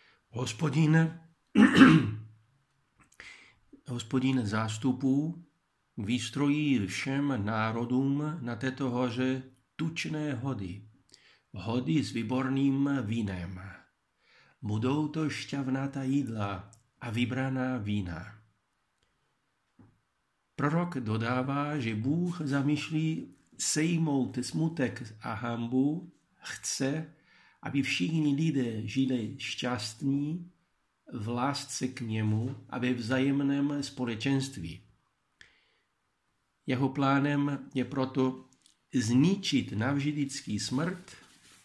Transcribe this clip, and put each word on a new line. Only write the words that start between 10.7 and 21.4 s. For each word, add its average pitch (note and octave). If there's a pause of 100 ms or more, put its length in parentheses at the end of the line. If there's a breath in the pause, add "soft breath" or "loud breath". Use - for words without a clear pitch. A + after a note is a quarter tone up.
hody B2
s G#2
výborným C3 (120)
vínem. F#2+ (1000 soft breath)
Budou B2+
to D#3
šťavnatá C3+
jídla A2+ (300)
a A#2+
vybraná B2+
vína. G#2 (2250)
Prorok E3
dodává, B2+